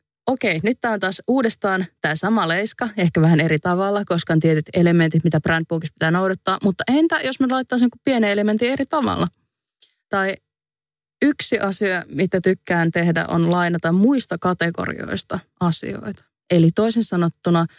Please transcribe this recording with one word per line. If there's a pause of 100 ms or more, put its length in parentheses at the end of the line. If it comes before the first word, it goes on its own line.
(260)
okei,
nyt
tää
on
taas
uudestaan (140)
tää
sama
leiska,
ehkä
vähän
eri
tavalla,
koska
on
tietyt
elementit,
mitä
brandbookissa
pitää
noudattaa,
mutta
entä
jos
mä
laittaisin
jonkun
pienen
elementin
eri
tavalla? (800)
Tai (880)
yksi
asia,
mitä
tykkään
tehdä,
on
lainata
muista
kategorioista (220)
asioita. (260)
Eli
toisin
sanottuna, (120)